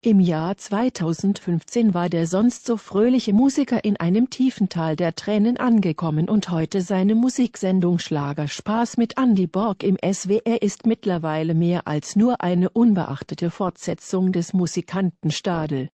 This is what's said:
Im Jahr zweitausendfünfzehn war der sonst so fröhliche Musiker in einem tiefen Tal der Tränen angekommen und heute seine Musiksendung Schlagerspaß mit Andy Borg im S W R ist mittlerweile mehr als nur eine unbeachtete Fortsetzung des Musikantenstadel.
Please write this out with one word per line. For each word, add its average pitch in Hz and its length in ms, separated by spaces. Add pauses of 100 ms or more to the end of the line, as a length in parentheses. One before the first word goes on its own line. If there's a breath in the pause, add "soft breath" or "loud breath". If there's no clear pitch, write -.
Im 208 200
Jahr 170 340
zweitausendfünfzehn 196 1400
war 175 140
der 170 180
sonst 202 400
so 233 120
fröhliche 226 560
Musiker 262 500
in 208 140
einem 196 320
tiefen 254 400
Tal 160 260
der 170 180
Tränen 214 440
angekommen 170 720
und 208 220
heute 165 300
seine 196 340
Musiksendung 190 840
Schlagerspaß 151 960
mit 233 220
Andy 226 280
Borg 190 380
im 190 140
S 185 320
W 208 160
R 233 160
ist - 240
mittlerweile 165 680
mehr 170 320
als 151 300
nur 233 240
eine 180 300
unbeachtete 175 840
Fortsetzung - 800
des 175 220
Musikantenstadel. 165 1400